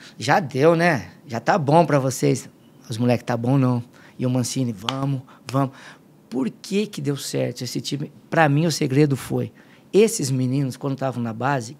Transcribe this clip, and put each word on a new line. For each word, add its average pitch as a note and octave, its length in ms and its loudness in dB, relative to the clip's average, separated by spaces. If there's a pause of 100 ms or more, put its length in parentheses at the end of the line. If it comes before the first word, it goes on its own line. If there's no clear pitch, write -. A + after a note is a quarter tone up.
(180)
Já C#3+ 220 2
deu, D3 360 4
né? D#3 360 0 (140)
Já A#2 140 -6
tá E3+ 160 2
bom D#3 300 4
pra C#3+ 120 2
vocês. C3+ 480 0 (440)
Os A2+ 80 -8
moleques, A#2+ 260 2
"Tá A#2 140 -2
bom B2 180 2
não." B2+ 260 2 (360)
E B2 80 -2
o B2+ 40 0
Mancini, B2+ 420 -2
"Vamos, C3 500 -4 (280)
vamos." C3 240 0 (540)
Por B3 220 -2
que G3+ 360 -4
que G#3 140 -12
deu C#3+ 160 -4
certo C3 480 -6
esse B2 160 -6
time? C#3 320 -8 (160)
Pra D#3+ 200 4
mim, D3 180 2
o E3 40 0
segredo C#3+ 460 2
foi: B2 340 -6 (420)
esses G3 380 2
meninos, B2+ 460 -2
quando C#3 160 -4
estavam C3 300 -4
na A#2 100 -4
base, B2 480 -4